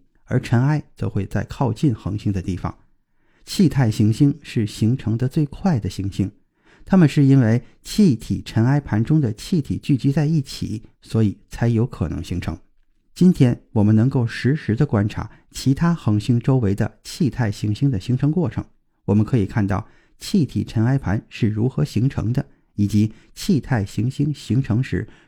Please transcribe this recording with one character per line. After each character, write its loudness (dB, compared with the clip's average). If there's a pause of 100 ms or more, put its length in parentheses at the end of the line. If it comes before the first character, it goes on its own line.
(240)
而 0
尘 2
埃 0 (140)
则 -6
会 -4
在 -4
靠 -2
近 0
恒 -6
星 -2
的 -4
地 -4
方。 -8 (680)
气 2
态 2
行 2
星 2
是 -4
形 0
成 -2
的 -2
最 -2
快 -2
的 -6
行 -6
星， -4 (540)
它 2
们 8
是 2
因 6
为 4 (200)
气 2
体 -6
尘 0
埃 2
盘 0
中 2
的 0
气 -4
体 -4
聚 -2
集 0
在 0
一 0
起， -8 (200)
所 0
以 0 (140)
才 -2
有 2
可 -4
能 -6
形 -6
成。 -6 (560)
今 6
天 2 (100)
我 2
们 4
能 4
够 -2
实 -2
时 -2
地 2
观 0
察 -8 (200)
其 0
他 2
恒 0
星 0
周 2
围 0
的 -4
气 -2
态 -2
行 -4
星 0
的 -2
形 -2
成 0
过 -2
程， -6 (400)
我 2
们 4
可 0
以 2
看 -2
到 -2 (300)
气 0
体 -4
尘 0
埃 2
盘 -2
是 -4
如 0
何 -2
形 0
成 -4
的， -2 (320)
以 0
及 2 (220)
气 0
态 -2
行 -4
星 -2
形 -2
成 0
时 -4 (220)